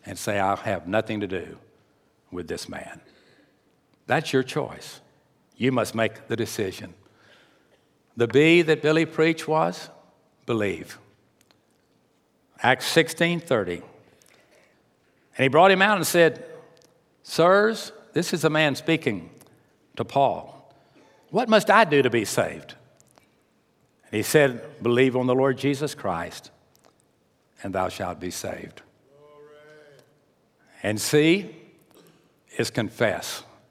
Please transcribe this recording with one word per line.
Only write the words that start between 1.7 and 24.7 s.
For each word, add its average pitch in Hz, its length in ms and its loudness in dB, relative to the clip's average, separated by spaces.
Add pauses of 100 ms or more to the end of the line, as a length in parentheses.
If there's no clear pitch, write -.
with 87 160 -10
this - 220 -10
man." - 320 -16 (1080)
That's 147 260 -2
your 131 120 2
choice. - 560 -10 (580)
You 131 140 0
must 117 220 -2
make 110 340 -4
the 117 80 -6
decision. 104 560 -6 (1200)
The 117 120 0
B 156 340 6
that 156 220 2
Billy 156 240 2
preached 160 420 0
was 160 400 -2 (560)
believe. 104 540 -6 (1600)
Acts 127 240 2
sixteen 170 540 0
thirty. 95 420 -2 (1500)
And 131 80 2
he 135 40 6
brought 165 220 8
him 190 100 4
out 208 160 4
and 170 100 -2
said, 165 380 4 (800)
"Sirs," 202 720 2 (200)
this 175 220 -4
is 160 100 -2
a 156 60 2
man 151 240 2
speaking 113 560 -4 (640)
to 120 80 -6
Paul, 117 680 -2 (600)
"what 233 180 -2
must 214 220 4
I 214 140 8
do 147 180 2
to 123 80 2
be 110 160 0
saved?" 80 480 -6 (1300)
And - 140 -6
he 107 40 -2
said, 135 600 0